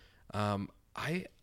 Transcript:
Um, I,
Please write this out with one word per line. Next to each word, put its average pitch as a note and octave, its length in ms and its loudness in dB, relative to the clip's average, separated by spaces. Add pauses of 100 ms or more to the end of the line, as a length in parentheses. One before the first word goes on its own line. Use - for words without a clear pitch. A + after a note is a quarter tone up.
(340)
Um, G2+ 360 2 (260)
I, E3+ 300 -2 (180)